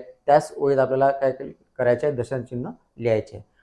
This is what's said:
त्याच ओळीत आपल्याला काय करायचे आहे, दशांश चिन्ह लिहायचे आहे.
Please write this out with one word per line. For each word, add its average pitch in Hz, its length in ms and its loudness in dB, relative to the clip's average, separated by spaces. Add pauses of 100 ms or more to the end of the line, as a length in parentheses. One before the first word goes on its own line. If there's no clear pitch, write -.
(260)
त्याच 147 300 4
ओळीत 139 220 0
आपल्याला 131 320 2
काय 135 220 0 (460)
करायचे 123 280 2
आहे, 143 100 -2
दशांश 120 280 -6
चिन्ह 127 260 -8 (280)
लिहायचे 113 380 -2
आहे. - 140 -20 (120)